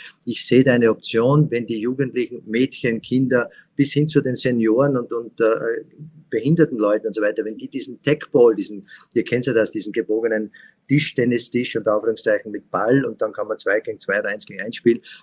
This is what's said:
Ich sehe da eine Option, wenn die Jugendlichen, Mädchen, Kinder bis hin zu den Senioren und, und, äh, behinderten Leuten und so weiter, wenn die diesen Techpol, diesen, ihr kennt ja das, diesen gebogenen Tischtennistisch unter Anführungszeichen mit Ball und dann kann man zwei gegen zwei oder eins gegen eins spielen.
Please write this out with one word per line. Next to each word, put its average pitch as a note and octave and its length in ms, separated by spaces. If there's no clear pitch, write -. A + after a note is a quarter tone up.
Ich - 220
sehe B2+ 160
da C3 100
eine A#2+ 160
Option, C3 640
wenn A#2 140
die A2+ 140
Jugendlichen, B2 640
Mädchen, A#2 560
Kinder B2 480
bis C#3 160
hin D3+ 160
zu D3 140
den B2+ 140
Senioren B2 640
und, A#2+ 140
und, A#2 300
äh, A2+ 420
behinderten C3+ 480
Leuten G#2 300
und G2+ 60
so A2 80
weiter, G#2 240
wenn A2 120
die C3 120
diesen A#2+ 320
Techpol, A#2+ 540
diesen, G2+ 340
ihr A#2+ 100
kennt B2 220
ja C3+ 80
das, A2 180
diesen G#2 220
gebogenen A2 580
Tischtennistisch B2 880
unter A2 180
Anführungszeichen G#2+ 580
mit G2+ 200
Ball A#2 340
und A2+ 160
dann G#2+ 100
kann G#2 160
man G#2+ 100
zwei G2+ 220
gegen A2 200
zwei G2 200
oder G#2 100
eins G#2 160
gegen F#2+ 160
eins A2 160
spielen. - 240